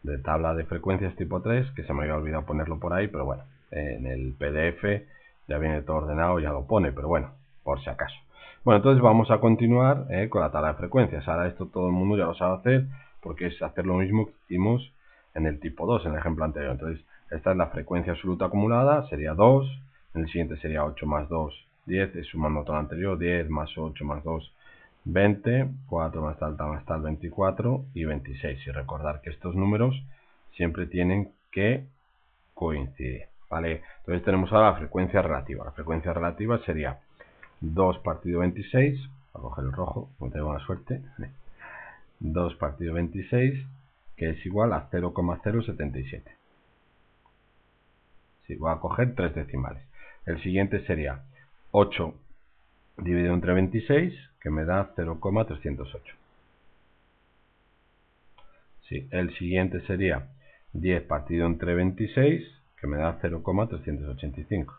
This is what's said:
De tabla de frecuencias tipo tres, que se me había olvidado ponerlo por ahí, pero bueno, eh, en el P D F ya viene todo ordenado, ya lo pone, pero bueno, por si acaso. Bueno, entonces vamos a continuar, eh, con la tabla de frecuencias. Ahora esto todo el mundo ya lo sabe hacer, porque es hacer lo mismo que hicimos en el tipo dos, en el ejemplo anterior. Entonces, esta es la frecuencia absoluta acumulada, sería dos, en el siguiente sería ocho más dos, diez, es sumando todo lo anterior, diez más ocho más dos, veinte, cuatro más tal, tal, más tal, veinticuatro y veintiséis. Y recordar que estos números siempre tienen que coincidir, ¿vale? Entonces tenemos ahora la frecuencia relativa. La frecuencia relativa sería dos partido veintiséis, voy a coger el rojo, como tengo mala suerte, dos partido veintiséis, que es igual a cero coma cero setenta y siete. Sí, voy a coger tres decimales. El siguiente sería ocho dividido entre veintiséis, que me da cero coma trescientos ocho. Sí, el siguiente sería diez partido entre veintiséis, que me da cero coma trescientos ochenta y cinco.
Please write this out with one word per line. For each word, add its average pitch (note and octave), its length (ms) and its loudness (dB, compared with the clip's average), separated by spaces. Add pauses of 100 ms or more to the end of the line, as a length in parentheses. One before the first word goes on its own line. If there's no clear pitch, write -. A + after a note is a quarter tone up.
De C#2+ 160 -4
tabla D#2+ 380 0
de D#2+ 80 -4
frecuencias F2+ 520 -2
tipo F2+ 260 -4
tres, B2 300 0
que E2 120 -10
se - 100 -6
me C#2+ 100 -2
había D2+ 120 -2
olvidado D2+ 300 -4
ponerlo D#2 340 -4
por E2+ 140 -4
ahí, G2 140 0
pero D2+ 180 -4
bueno, - 180 -4 (260)
eh, C#2+ 300 -6
en B1+ 80 -6
el C2 260 -4
P D2 180 -4
D D#2 180 2
F G2+ 360 -2 (420)
ya D2 120 -2
viene D2+ 240 0
todo D#2 140 -2
ordenado, D#2+ 420 2
ya D2+ 120 0
lo C2+ 140 -4
pone, F2+ 260 4
pero C2+ 160 -4
bueno, D2+ 240 0 (320)
por C#2 200 -2
si - 60 -8
acaso. - 260 -6 (480)
Bueno, A2 140 8
entonces B2+ 240 8
vamos A2+ 300 8
a G#2+ 80 6
continuar, A#2+ 680 6
eh, F#2+ 200 0
con F#2 120 2
la D#2 100 2
tabla D#2 180 0
de D2+ 100 -4
frecuencias. F2 480 2
Ahora F2 200 0
esto F2 200 -6
todo F2+ 200 0
el F2+ 60 4
mundo G2 240 4
ya F#2+ 80 2
lo E2 100 -2
sabe F#2 220 0
hacer, C3 280 4 (360)
porque E2+ 260 -6
es E2 140 -6
hacer E2+ 240 -4
lo F#2 100 2
mismo G2+ 320 2
que - 60 -18 (120)
hicimos G#2+ 480 0 (400)
en D#2+ 120 0
el D2+ 140 0
tipo D#2+ 260 -6
dos, G#2 200 0
en D#2 80 -2
el D#2 60 -4
ejemplo D#2+ 260 -2
anterior. D2 260 -4
Entonces, D2 340 -6 (260)
esta D#2+ 200 0
es F#2 60 2
la E2 100 2
frecuencia F2 460 -2
absoluta F#2 320 -2
acumulada, A#2+ 640 4
sería D2+ 260 -4
dos, B2 320 8 (480)
en D#2+ 80 -2
el D#2+ 60 -2
siguiente D#2+ 300 -2
sería D2+ 260 -2
ocho D2+ 220 -4
más D2 240 0
dos, D#2 240 -2 (320)
diez, F#2+ 300 -2
es E2 120 -8
sumando D#2 360 -2
todo D2+ 100 -4
lo D2+ 80 0
anterior, E2+ 360 -2
diez F2 320 0
más D2+ 280 -4
ocho D#2+ 260 -8
más D2 200 -6
dos, D#2+ 300 -6 (520)
veinte, G#2 640 2 (180)
cuatro D#2+ 340 -2
más D2+ 160 -4
tal, D2+ 200 -4
tal, D2+ 120 -4
más D2+ 160 -6
tal, D#2+ 160 -4
veinticuatro F#2+ 920 -2
y E2 100 -4
veintiséis. C#2 640 -6
Y - 40 -8
recordar D2+ 500 -6
que - 80 -12
estos F2 260 -6
números G#2+ 480 2 (480)
siempre E2+ 340 -2
tienen F2+ 460 2 (200)
que A#2 340 0 (680)
coincidir, C2+ 760 -4 (220)
¿vale? E2 340 -4 (160)
Entonces F2 260 -2
tenemos F#2+ 260 2
ahora G#2+ 200 8
la E2+ 60 -2
frecuencia F#2 440 0
relativa. C#2+ 420 -4
La - 80 -12
frecuencia D#2+ 400 -4
relativa F#2+ 540 -2
sería D2 340 -4 (600)
dos F2+ 380 2
partido E2+ 400 -2
veintiséis, B2+ 600 2 (340)
voy - 60 -16
a - 20 -12
coger B1+ 240 -8
el C2+ 80 -2
rojo, - 440 -6
como C2 140 -8
tengo D2+ 160 -6
mala C#2+ 180 -6
suerte, - 360 -6 (1160)
dos E2 360 -2
partido D#2+ 380 -4
veintiséis, G2 720 0 (500)
que D#2+ 160 -2
es - 140 -8
igual G#2 280 2
a D2+ 180 -4
cero F2 220 -2
coma F2 300 0
cero A2 180 0
setenta C#2+ 380 -6
y C2 60 -6
siete. - 260 -14 (2250)
Sí, E2 80 -8
voy D#2+ 160 -2
a D#2+ 80 -2
coger B2 360 0
tres E2 200 0
decimales. C2 480 -6 (420)
El E2 160 -4
siguiente G2 440 0
sería D2 360 -2 (500)
ocho F#2+ 440 4 (840)
dividido F2 360 2
entre F2+ 200 2
veintiséis, A2+ 600 4 (280)
que D2 80 -6
me D#2 140 0
da F#2+ 320 0
cero E2 240 -4
coma G#2 240 2
trescientos D2 500 -6
ocho. - 220 -16 (2750)
Sí, - 240 -6
el F2+ 240 -2
siguiente F2+ 460 0
sería F2+ 460 -2 (440)
diez E2+ 320 0
partido E2+ 420 -2
entre E2+ 300 0
veintiséis, A2 720 2 (320)
que C#2+ 80 -6
me C#2+ 100 -2
da E2 240 0
cero E2 220 -4
coma G2 240 2
trescientos D2 400 -6
ochenta C#2 320 -8
y D2 60 -10
cinco. - 340 -2